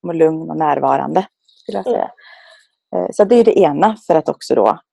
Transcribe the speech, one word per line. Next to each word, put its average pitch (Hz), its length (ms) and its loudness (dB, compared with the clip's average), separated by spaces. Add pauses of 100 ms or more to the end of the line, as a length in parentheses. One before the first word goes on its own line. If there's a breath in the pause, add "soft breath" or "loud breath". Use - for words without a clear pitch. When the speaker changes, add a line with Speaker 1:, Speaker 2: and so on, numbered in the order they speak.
Speaker 1:
om 170 140 -6
lugn 160 340 0
och 156 60 -8
närvarande, 147 680 0 (360)
skulle 196 160 -8
jag 196 80 -8
Speaker 2:
Mm. 247 140 -2
Speaker 1:
säga. - 100 -6 (880 soft breath)
Eh, 180 160 -4
så 208 120 2
det 202 120 2
är 233 80 4
det - 140 2
ena, 180 380 0 (100)
för 170 80 0
att 156 140 0
också - 260 -4
då 104 240 2 (140)